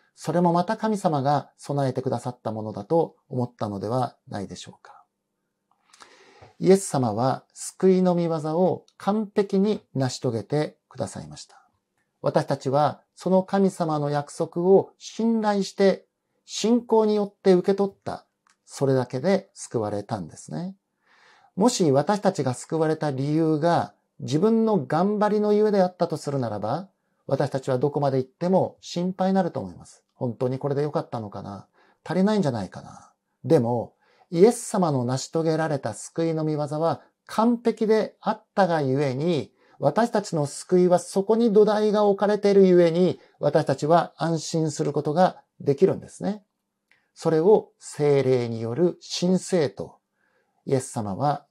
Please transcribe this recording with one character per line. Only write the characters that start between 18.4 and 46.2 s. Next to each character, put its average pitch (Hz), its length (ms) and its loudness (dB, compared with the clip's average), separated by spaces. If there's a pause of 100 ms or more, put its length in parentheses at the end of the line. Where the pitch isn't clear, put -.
そ - 200 -6
れ 135 80 4
だ 127 140 0
け 131 120 -6
で 180 340 0
救 - 280 -6
わ 104 80 -4
れ 104 140 -6
た 110 160 -6
ん 82 80 -10
で - 100 -20
す - 140 -20
ね。 185 240 -10 (800)
も 214 140 2
し 175 220 2
私 151 280 2
た 196 120 0
ち 160 120 -2
が 127 100 -2
救 - 260 -6
わ 160 80 0
れ 156 80 0
た 151 160 -4
理 139 220 -4
由 156 260 2
が 147 340 0 (260)
自 131 200 -2
分 226 240 2
の 220 220 2
頑 190 340 0
張 208 180 2
り 208 40 0
の 208 120 2
ゆ 208 140 4
え 208 40 0
で 196 100 4
あ 180 60 4
っ 185 100 -10
た 170 100 0
と 160 100 -6
す - 140 -10
る 139 80 -2
な 120 100 -4
ら 104 100 -8
ば、 127 280 -6 (400)
私 139 220 0
た 135 100 -4
ち - 100 -6
は 127 100 0
ど 143 120 0
こ 147 80 -2
ま 143 120 0
で 135 60 0
行 131 100 0
っ - 20 -20
て - 180 -6
も 180 320 2
心 180 380 -6
配 190 120 0
に 190 40 2
な 190 100 4
る 165 80 -4
と 135 80 -6
思 92 120 -10
い 85 40 -18
ま 80 100 -20
す。 - 180 -20 (100)
本 123 220 -6
当 127 120 -2
に 131 120 -4
こ 139 100 -4
れ 120 60 -4
で 143 80 -2
よ 151 80 -4
か 165 100 -4
っ - 80 -10
た 120 100 -8
の 104 100 -12
か 98 120 -12
な？ 98 260 -16 (380)
足 165 140 -2
り 190 40 4
な 214 120 2
い 208 40 2
ん - 20 2
じ 151 60 0
ゃ 131 40 0
な 110 120 -4
い 90 60 -10
か - 120 -16
な？ - 300 -20 (320)
で 143 160 6
も、 117 360 -2 (340)
イ 175 160 4
エ 240 60 8
ス - 140 -4
様 180 260 0
の 131 120 0
成 127 140 -2
し - 120 -10
遂 165 140 -2
げ 160 140 0
ら 160 100 -2
れ 147 120 -4
た 110 140 -6
救 - 340 -6
い 165 60 -2
の 156 120 -4
御 156 60 -2
業 147 280 -4
は 160 220 -2 (240)
完 233 380 0
璧 220 240 -2
で 214 340 0
あ - 100 -2
っ - 220 -8
た 190 140 2
が 165 140 0
ゆ 135 200 0
え 135 140 -2
に、 147 360 -2 (280)
私 214 320 0
た 208 100 -2
ち 185 140 -6
の 147 100 0
救 - 360 0
い 180 60 4
は 175 120 4
そ 196 240 -4
こ 214 120 0
に 226 160 2
土 208 140 6
台 214 260 2
が 208 140 2
置 196 120 2
か 202 100 0
れ 208 100 2
て 202 140 2
い - 20 4
る 196 140 8
ゆ 175 140 8
え 170 100 6
に、 175 280 2 (200)
私 147 260 2
た 139 100 0
ち 143 120 -4
は 165 300 2
安 160 220 -2
心 160 320 -2
す 160 120 -6
る 147 100 -2
こ 147 100 -2
と 151 100 -4
が 170 280 2 (180)
で 143 160 0
き 190 100 2
る 143 100 4
ん - 40 -10
で - 80 -16
す - 160 -16